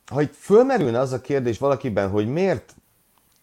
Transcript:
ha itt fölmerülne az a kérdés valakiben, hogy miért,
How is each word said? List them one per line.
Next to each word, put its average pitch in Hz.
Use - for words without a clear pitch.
ha 135
itt 143
fölmerülne 202
az 131
a 127
kérdés 123
valakiben, 120
hogy 104
miért, 160